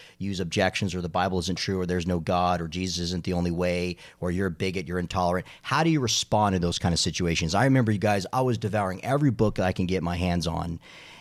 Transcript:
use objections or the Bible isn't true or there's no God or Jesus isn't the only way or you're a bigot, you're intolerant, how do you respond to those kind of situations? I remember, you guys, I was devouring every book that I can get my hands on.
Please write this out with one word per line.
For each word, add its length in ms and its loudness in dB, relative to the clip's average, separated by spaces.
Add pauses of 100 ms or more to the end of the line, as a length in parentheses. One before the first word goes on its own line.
(180)
use 220 -4
objections 540 0
or 80 -4
the 80 -4
Bible 280 0
isn't 180 -2
true 220 -2
or 80 -2
there's 200 0
no 120 0
God 420 2
or 80 -6
Jesus 360 -4
isn't 200 -4
the 100 -2
only 160 0
way 460 0 (240)
or 100 -2
you're 160 0
a 40 0
bigot, 380 -4
you're 100 -2
intolerant, 480 0 (160)
how 220 0
do 60 4
you 100 4
respond 540 2
to 40 2
those 200 0
kind 160 2
of 40 2
situations? 560 0
I 100 4
remember, 280 4
you 60 0
guys, 340 0
I 80 0
was 160 2
devouring 480 -2
every 260 2
book 260 2
that 100 0
I 60 2
can 140 0
get 160 0
my 140 -2
hands 300 0
on. 340 -4 (400)